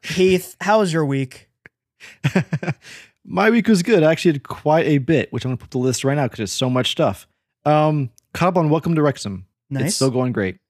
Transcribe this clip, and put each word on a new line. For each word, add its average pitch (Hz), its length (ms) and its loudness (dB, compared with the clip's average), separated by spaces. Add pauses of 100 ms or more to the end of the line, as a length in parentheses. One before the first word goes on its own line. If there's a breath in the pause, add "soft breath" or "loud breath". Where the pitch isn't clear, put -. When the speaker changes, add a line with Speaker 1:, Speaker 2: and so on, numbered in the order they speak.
Speaker 1:
Heath, 185 580 0
how 214 180 2
was 190 140 0
your 160 120 0
week? 135 440 -6 (840 loud breath)
Speaker 2:
<laughs> - 920 -6
My 202 240 2
week 226 180 2
was 196 160 4
good. 190 200 4
I 156 80 6
actually 165 220 2
had 139 100 -4
quite 151 420 0
a 147 140 2
bit, 131 340 0
which 120 100 -6
I'm 127 60 -6
gonna 127 80 -4
put - 140 -16
the 127 80 -4
list 127 260 -2
right 135 100 0
now 143 140 -2
'cause - 80 -16
there's 104 140 -6
so 131 180 -2
much 127 220 -2
stuff. 123 360 -2 (380)
Um, 151 440 2 (240)
caught 180 160 0
up 185 80 -2
on 160 120 2
Welcome 165 260 0
to 156 60 0
Wrexham. 101 440 -4 (240)
Speaker 1:
Nice. 135 180 -4
Speaker 2:
It's 208 80 -4
still 135 160 0
going 127 200 -2
great. 98 280 -4 (100)